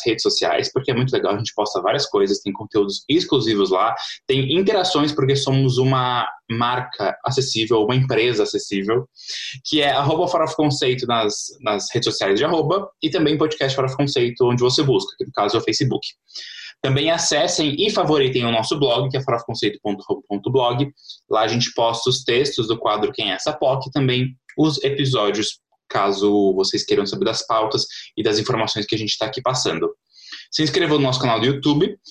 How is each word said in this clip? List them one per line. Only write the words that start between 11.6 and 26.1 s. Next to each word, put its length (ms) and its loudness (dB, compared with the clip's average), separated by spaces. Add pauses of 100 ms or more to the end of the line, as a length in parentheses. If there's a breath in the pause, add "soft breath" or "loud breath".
redes 200 0
sociais 260 2
de 60 2
arroba, 420 0 (160)
e 60 -2
também 280 2
podcast 380 0
Farofa 220 -2
Conceito, 500 2
onde 160 2
você 200 2
busca, 340 2
que 80 -6
no 80 -12
caso 240 0
é 20 2
o 40 -2
Facebook. 440 -2 (720 loud breath)
Também 300 0
acessem 680 0
e 100 2
favoritem 560 2
o 60 0
nosso 260 0
blog, 320 2
que 80 -4
é 60 -4
farofaconceito 580 -4
ponto 240 -6
com 220 -4
ponto 240 -4
blog. 360 0 (400 loud breath)
Lá 140 0
a 60 2
gente 260 -2
posta 340 0
os 160 -2
textos 440 0
do 100 -2
quadro 340 0
Quem 200 -4
é 20 -2
essa 180 -4
poc 360 0
e 40 -10
também 440 0 (200)
os 280 2
episódios, 760 0 (300)
caso 640 2